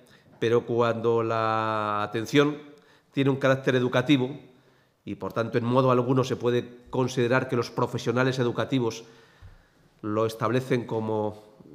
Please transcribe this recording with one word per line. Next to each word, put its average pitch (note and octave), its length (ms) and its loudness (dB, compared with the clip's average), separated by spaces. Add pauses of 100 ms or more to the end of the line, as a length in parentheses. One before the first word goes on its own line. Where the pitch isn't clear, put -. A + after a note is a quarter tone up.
(400)
pero A#2 260 2
cuando A#2 580 2
la A2 800 -2
atención C3+ 540 0 (560)
tiene C#3 160 2
un C3+ 80 2
carácter C3+ 380 2
educativo B2+ 640 2 (680)
y, G2+ 100 -8
por F#2+ 180 -8
tanto, A2+ 240 -2
en A2+ 80 -2
modo B2+ 260 4
alguno B2 320 2
se B2 140 -4
puede A#2+ 520 -2
considerar B2+ 600 0
que B2+ 80 -2
los A#2 120 -2
profesionales B2+ 680 -2
educativos A#2 640 -2 (960)
lo G#2+ 240 0
establecen A#2+ 640 -2
como A2 680 -4 (180)